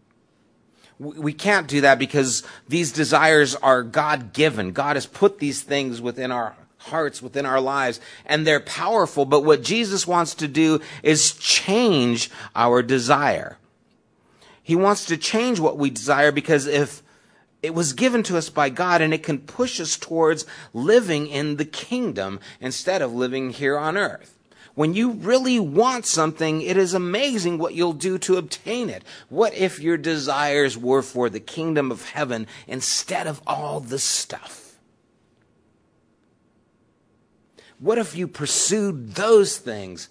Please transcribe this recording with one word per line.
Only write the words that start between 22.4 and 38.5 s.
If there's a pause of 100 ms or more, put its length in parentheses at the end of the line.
instead
of
living
here
on
earth. (400)
When
you
really
want
something,
it
is
amazing
what
you'll
do
to
obtain
it. (240)
What
if
your
desires
were
for
the
kingdom
of
heaven (180)
instead
of
all
the
stuff? (3000)
What
if
you
pursued